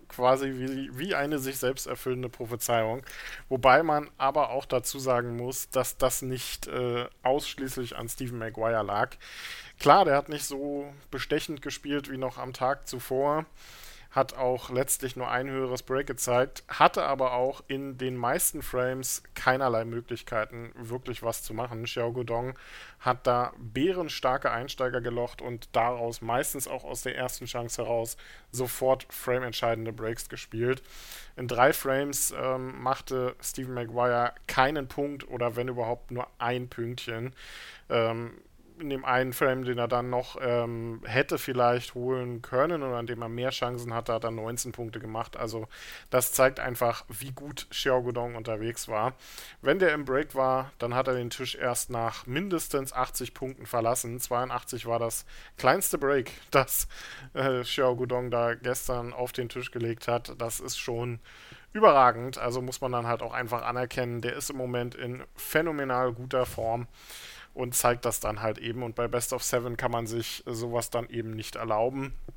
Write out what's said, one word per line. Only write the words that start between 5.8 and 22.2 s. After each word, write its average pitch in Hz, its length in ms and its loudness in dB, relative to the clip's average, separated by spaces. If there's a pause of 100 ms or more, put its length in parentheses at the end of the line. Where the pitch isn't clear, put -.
das - 240 2
nicht, 127 440 -6
äh, 123 380 0 (180)
ausschließlich 131 720 0
an 117 140 -8
Stephen 123 300 -6
Maguire 113 440 0
lag. 101 340 0 (640)
Klar, 180 260 10
der 143 120 6
hat 143 120 2
nicht 147 160 -6
so 143 480 -4 (200)
bestechend 147 500 -2
gespielt 143 480 -4
wie 131 80 -4
noch 131 180 -2
am 127 160 -6
Tag 135 360 0
zuvor, 143 580 2 (640)
hat 135 260 2
auch 127 340 0
letztlich 127 440 0
nur 123 160 -4
ein 127 180 0
höheres 131 360 -2
Break 131 240 -2
gezeigt, 127 580 2
hatte - 380 6
aber 135 300 2
auch 127 340 0
in 139 280 -6
den 127 200 -2
meisten 143 460 0
Frames 127 600 -2 (140)
keinerlei 127 480 4
Möglichkeiten, 117 880 -6
wirklich 123 480 -8
was 113 220 -2
zu 110 100 -8
machen. 117 300 -4
Xiao 117 280 -2
Guodong 120 420 -4 (440)